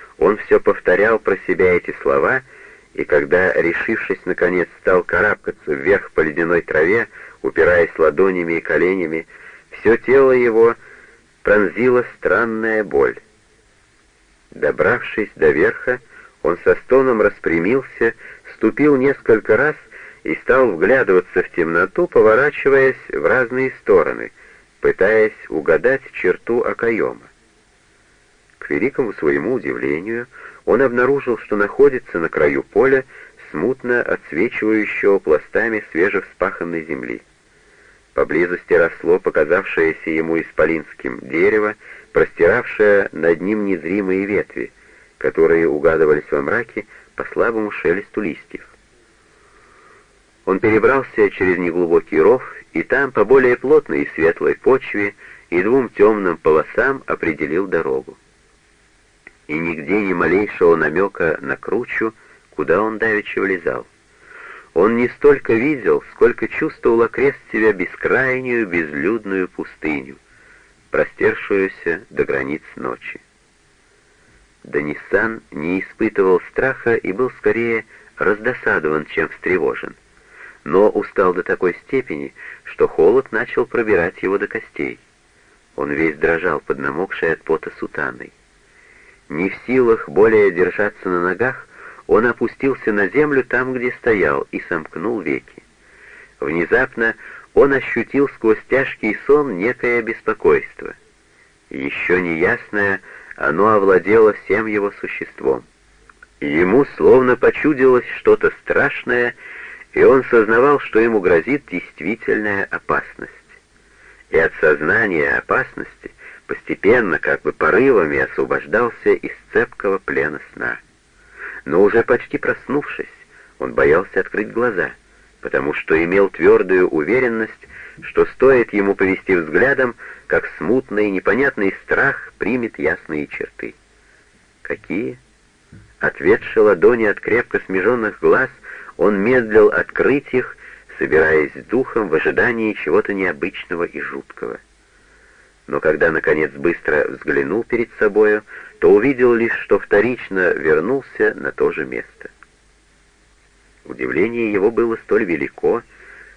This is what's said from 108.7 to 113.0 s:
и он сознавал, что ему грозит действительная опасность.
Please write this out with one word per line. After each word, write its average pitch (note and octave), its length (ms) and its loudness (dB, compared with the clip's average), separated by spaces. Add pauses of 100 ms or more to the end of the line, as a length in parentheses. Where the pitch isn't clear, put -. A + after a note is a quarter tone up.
и - 120 2
он B2+ 200 6
сознавал, A#2+ 540 4
что - 220 -2
ему A2+ 200 2
грозит F#2 460 0
действительная G2+ 1040 -6
опасность. - 640 -6 (960)